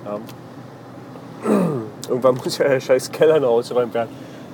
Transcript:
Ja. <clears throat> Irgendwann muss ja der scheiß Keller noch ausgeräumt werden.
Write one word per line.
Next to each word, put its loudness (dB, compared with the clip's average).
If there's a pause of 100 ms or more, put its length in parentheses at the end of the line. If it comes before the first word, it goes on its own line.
Ja. -6 (1300)
<clears throat> 0
Irgendwann 4
muss -4
ja 4
der 4
scheiß 2
Keller 6
noch 4
ausgeräumt 2
werden. -2 (440)